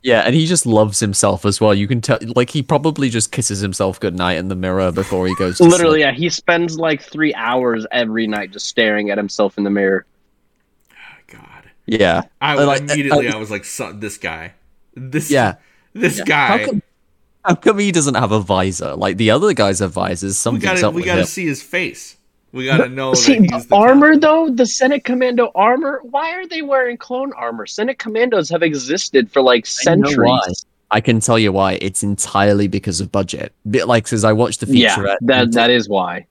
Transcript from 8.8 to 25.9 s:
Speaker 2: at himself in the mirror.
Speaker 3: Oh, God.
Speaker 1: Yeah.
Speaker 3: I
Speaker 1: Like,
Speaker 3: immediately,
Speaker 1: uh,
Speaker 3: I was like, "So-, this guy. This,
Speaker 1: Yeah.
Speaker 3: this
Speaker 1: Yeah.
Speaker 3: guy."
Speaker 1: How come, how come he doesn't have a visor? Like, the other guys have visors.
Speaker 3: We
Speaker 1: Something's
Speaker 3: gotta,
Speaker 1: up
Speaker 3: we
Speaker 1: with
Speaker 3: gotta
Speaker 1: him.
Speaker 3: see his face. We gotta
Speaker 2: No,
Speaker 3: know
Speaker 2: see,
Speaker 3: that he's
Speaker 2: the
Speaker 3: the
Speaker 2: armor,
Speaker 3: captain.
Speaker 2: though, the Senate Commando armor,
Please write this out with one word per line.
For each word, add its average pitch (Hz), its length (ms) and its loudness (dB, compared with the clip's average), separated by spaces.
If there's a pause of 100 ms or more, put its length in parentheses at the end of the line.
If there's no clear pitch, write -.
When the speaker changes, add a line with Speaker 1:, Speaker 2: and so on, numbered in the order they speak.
Speaker 2:
at 101 60 -2
himself 104 400 -2
in 101 80 -4
the 101 60 -2
mirror. 98 340 0 (880)
Speaker 3:
Oh, - 20 -20 (340)
God. - 420 -20 (160)
Speaker 1:
Yeah. 95 360 2 (180)
Speaker 3:
I 143 220 0
Speaker 1:
Like, 139 200 2
Speaker 3:
immediately, 143 460 0
Speaker 1:
uh, 110 60 -4
Speaker 3:
I - 60 -8
was 107 100 -10
like, 101 140 -8
"So-, 98 280 -10
this 104 260 -12
guy. 82 340 -10 (420)
This, 131 360 -6
Speaker 1:
Yeah. 120 240 2 (400)
Speaker 3:
this 240 240 -2
Speaker 1:
Yeah. - 60 -8
Speaker 3:
guy." - 220 0 (120)
Speaker 1:
How - 80 -4
come, - 160 -4 (640)
how 180 100 2
come 208 240 0
he 208 140 0
doesn't 143 220 0
have 107 180 0
a 107 80 2
visor? 92 540 -2
Like, 95 220 -2
the 107 140 2
other 165 240 4
guys 98 240 2
have 95 140 -2
visors. 92 400 -4
Speaker 3:
We - 20 -4
Speaker 1:
Something's 113 300 -2
Speaker 3:
gotta, 185 240 0
Speaker 1:
up - 60 0
Speaker 3:
we 175 60 -2
Speaker 1:
with 180 60 -4
Speaker 3:
gotta 180 160 0
Speaker 1:
him. 175 40 0
Speaker 3:
see 180 200 -8
his 139 160 -6
face. - 540 -10 (360)
We 131 140 -8
gotta 135 220 2
Speaker 2:
No, 131 220 -6
Speaker 3:
know 131 40 0
Speaker 2:
see, 269 260 2
Speaker 3:
that 180 120 4
he's - 120 -6
Speaker 2:
the - 60 -20
Speaker 3:
the - 40 4
Speaker 2:
armor, 254 380 6
Speaker 3:
captain. 311 80 6
Speaker 2:
though, 311 300 4
the 247 140 2
Senate 269 380 0
Commando 247 540 0
armor, 262 480 0